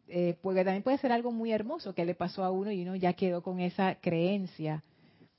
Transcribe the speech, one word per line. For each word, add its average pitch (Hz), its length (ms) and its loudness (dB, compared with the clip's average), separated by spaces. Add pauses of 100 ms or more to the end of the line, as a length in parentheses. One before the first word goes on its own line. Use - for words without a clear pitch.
eh, 175 360 0
porque 185 220 4
también 196 180 0
puede 269 160 2
ser 247 140 2
algo 233 200 0
muy 226 180 -2
hermoso 220 440 -2
que 175 100 -2
le 175 100 0
pasó 180 300 -4
a 185 60 0
uno 190 200 -2
y 190 120 -2
uno 185 120 -6
ya 180 200 2
quedó 175 280 0
con 185 180 -4
esa 180 360 0
creencia. 165 840 -2 (560)